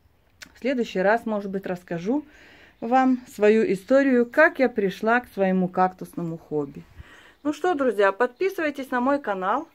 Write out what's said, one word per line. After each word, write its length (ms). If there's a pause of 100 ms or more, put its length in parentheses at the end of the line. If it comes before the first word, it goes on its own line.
(540)
В 60
следующий 400
раз, 260
может 260
быть, 140
расскажу 600 (560)
вам 460
свою 440
историю, 540
как 340
я 100
пришла 520
к 120
своему 340
кактусному 680
хобби. 460 (600)
Ну 100
что, 220
друзья, 360
подписывайтесь 800
на 100
мой 180
канал. 560